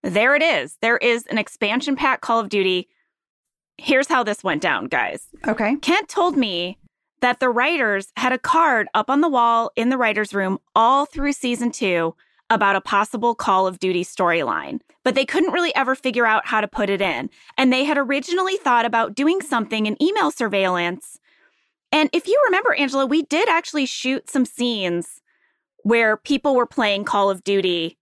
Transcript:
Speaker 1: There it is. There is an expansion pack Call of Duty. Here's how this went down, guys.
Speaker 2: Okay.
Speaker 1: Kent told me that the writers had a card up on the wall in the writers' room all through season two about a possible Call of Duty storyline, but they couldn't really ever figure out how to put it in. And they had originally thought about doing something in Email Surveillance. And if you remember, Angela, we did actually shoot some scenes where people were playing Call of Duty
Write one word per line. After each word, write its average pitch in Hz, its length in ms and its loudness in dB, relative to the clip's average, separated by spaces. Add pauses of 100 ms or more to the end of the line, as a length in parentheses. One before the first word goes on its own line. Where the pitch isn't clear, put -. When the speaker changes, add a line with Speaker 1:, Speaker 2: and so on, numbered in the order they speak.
Speaker 1:
There 220 320 2
it 294 80 2
is. 180 380 -2
There 233 180 2
is 233 280 0
an 226 120 -4
expansion 233 580 -2
pack 269 240 0
Call 233 180 0
of 214 100 -2
Duty. 190 400 0 (880)
Here's 269 300 0
how 254 140 2
this 208 220 -4
went 156 180 -2
down, 123 240 -2
guys. 110 400 -4 (220)
Speaker 2:
Okay. 220 280 -2
Speaker 1:
Kent 349 320 -2
told 349 280 0
me 185 420 -4 (420)
that 247 200 0
the 254 100 2
writers 240 680 -2
had 254 160 0
a 254 60 -2
card 285 560 2
up 214 160 -2
on 277 100 2
the 339 80 2
wall 233 480 2
in 233 140 0
the 262 80 0
writers' 214 360 0
room 190 240 -2 (160)
all 254 300 4
through 285 280 -4
season 240 380 -2
two 170 440 -2 (340)
about 196 280 2
a 190 40 0
possible 214 540 0
Call 190 320 2
of 185 120 -4
Duty 185 260 0
storyline, 135 760 -2 (240)
but 247 100 2
they 269 100 2
couldn't 339 280 0
really 349 220 0
ever 262 200 0
figure 240 320 0
out 220 200 2
how 220 140 0
to 208 80 -4
put 202 220 -4
it 196 100 -2
in. 160 280 -2 (300)
And 254 140 4
they 262 120 2
had 285 140 0
originally 339 580 -2
thought 240 280 2
about 226 300 -2
doing 320 260 2
something 220 460 -2
in 208 160 -4
Email 370 280 0
Surveillance. 190 880 -2 (760)
And 302 200 2
if 330 140 -2
you 466 200 2
remember, 392 280 2
Angela, 269 320 0
we 302 160 2
did 330 260 0
actually 330 380 0
shoot - 440 -6
some 254 160 0
scenes 190 720 -4 (640)
where 220 320 2
people 277 380 0
were 247 120 2
playing 208 380 -2
Call 202 260 2
of 190 140 -6
Duty 180 580 0